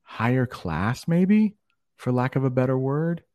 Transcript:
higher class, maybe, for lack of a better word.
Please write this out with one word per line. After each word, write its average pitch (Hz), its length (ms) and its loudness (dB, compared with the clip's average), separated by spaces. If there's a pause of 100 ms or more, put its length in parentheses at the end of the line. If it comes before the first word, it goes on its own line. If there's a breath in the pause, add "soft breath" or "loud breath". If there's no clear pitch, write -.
higher 123 440 0
class, 92 640 -4
maybe, 196 480 2 (400)
for - 160 -4
lack 123 240 0
of 135 80 2
a 135 60 2
better 127 280 0
word. 151 460 -2 (100)